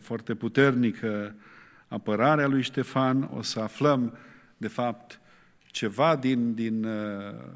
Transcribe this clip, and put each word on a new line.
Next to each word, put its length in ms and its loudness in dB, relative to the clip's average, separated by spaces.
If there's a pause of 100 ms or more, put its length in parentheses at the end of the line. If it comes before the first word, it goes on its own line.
foarte 340 -6
puternică 1000 2 (540)
apărarea 580 2
lui 160 2
Ștefan, 720 0
o 80 -8
să 180 -6
aflăm, 580 0 (380)
de 120 -8
fapt, 520 -6 (460)
ceva 500 2
din, 380 0
din, 300 -2
uh, 500 -6 (220)